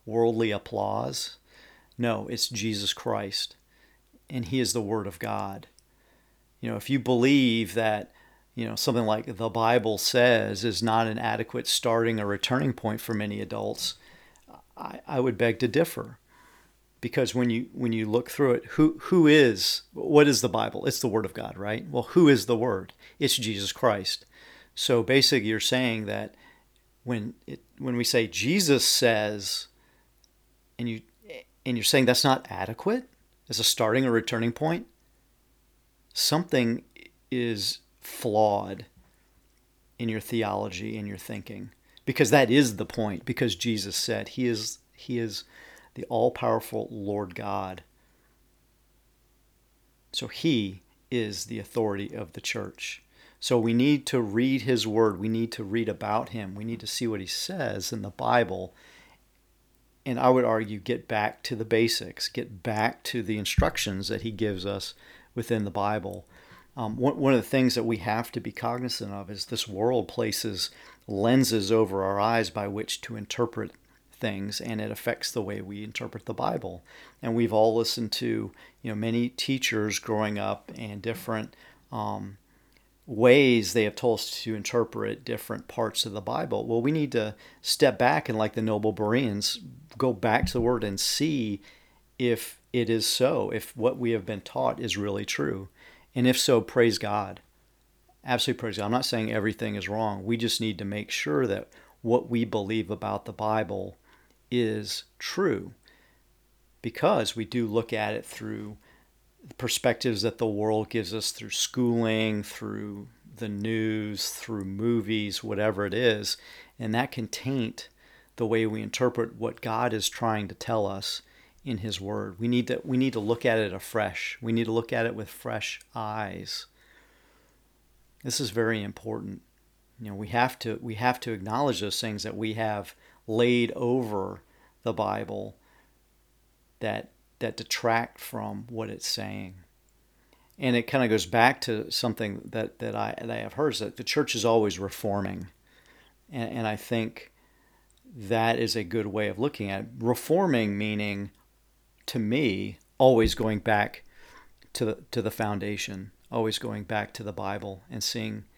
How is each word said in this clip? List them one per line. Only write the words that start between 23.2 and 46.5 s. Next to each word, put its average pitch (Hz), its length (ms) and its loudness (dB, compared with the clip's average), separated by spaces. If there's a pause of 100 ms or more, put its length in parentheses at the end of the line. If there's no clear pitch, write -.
Jesus 104 340 -4
Christ. - 540 0 (500)
So 120 260 2
basically, 127 460 4
you're 110 140 0
saying 117 460 0
that 107 280 -6 (720)
when 117 300 -4 (120)
it, 139 140 -12 (160)
when 127 180 -4
we 120 80 0
say 117 240 2
"Jesus 143 580 2
says," 107 840 2 (1080)
and 120 120 -4
you, 110 120 -6 (640)
and 123 120 0
you're 107 80 0
saying 131 200 6
that's 120 200 6
not 135 240 4
adequate 117 580 -2 (420)
as 113 100 -4
a 113 40 0
starting 120 420 4
or 123 60 2
returning 117 400 2
point, 160 360 -4 (1300)
something 135 720 2 (480)
is 117 480 -2 (220)
flawed 104 840 0 (1120)
in 117 120 -2
your 110 120 -2
theology 104 760 -2
and 104 100 -8
your 101 100 -8
thinking, 101 540 -12 (340)
because 131 240 4
that 135 200 8
is 123 260 6
the 95 100 -6
point, 107 400 -4
because 117 300 0
Jesus 101 400 -2
said 104 340 -4
he 127 180 -2
is, 107 320 -2 (140)
he 123 260 -6
is 107 240 -6 (520)
the - 100 -12
all-powerful 113 840 0